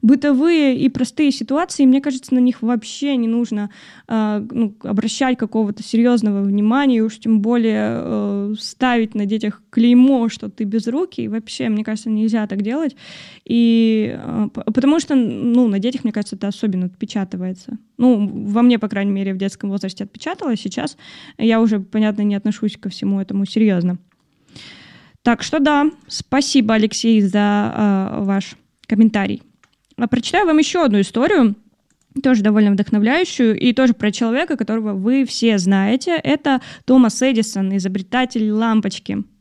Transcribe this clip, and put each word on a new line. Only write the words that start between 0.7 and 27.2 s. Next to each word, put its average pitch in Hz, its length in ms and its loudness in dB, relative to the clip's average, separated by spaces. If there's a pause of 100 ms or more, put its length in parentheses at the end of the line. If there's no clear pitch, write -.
и 262 100 2
простые 277 420 0
ситуации, 269 520 -2
и 262 40 6
мне 262 140 4
кажется, 262 320 -6
на 254 60 2
них 247 240 0
вообще 247 520 -2
не 233 120 0
нужно, 220 420 -2 (380)
а, 214 320 -2 (120)
ну, 214 320 -2
обращать 233 540 -2
какого-то 220 460 -4
серьезного 226 580 2
внимания, 220 560 2
и 220 40 2
уж 220 180 -4
тем 220 220 2
более, 220 520 0
э, 208 680 -4
ставить 233 560 -2
на 208 120 -2
детях 214 420 -4
клеймо, 240 600 4
что 214 200 -10
ты - 140 -8
безрукий. 226 640 -4
Вообще, 226 420 -6
мне 214 140 -2
кажется, 220 260 -6
нельзя 214 380 0
так 202 160 -4
делать. 269 320 -4 (500)
И, 226 720 2
э, - 360 -4
п-, - 100 -10 (100)
потому 277 260 2
что, 311 160 -4
ну, 240 520 2
на 202 120 0
детях, 254 240 -4
мне 214 100 -2
кажется, 208 220 -6
это 196 120 -6
особенно 185 400 -4
отпечатывается. 185 880 -8 (220)
Ну, 233 280 4 (200)
во 214 160 2
мне, 240 160 0
по 220 80 -4
крайней 202 260 -2
мере, 196 200 -4
в 190 40 -6
детском 196 320 -6
возрасте 196 360 -8
отпечаталось. 302 560 -6
Сейчас - 360 -8 (400)
я 226 240 2
уже, 220 180 2
понятно, 214 440 -2
не 202 120 0
отношусь 208 420 -4
ко - 120 -8
всему 196 320 -4
этому 196 240 -4
серьезно. 180 520 0 (1300)
Так 233 200 2
что - 160 -2
да, 294 300 4 (180)
спасибо, 254 680 0
Алексей, 220 460 2